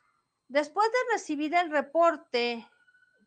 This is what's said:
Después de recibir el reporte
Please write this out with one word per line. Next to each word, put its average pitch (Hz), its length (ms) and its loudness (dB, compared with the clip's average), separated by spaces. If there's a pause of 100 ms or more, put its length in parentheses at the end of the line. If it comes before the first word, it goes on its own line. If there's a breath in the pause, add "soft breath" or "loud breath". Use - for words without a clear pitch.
(480)
Después 302 420 0
de 494 220 0
recibir 302 420 -4
el 349 160 2
reporte 277 960 0 (580)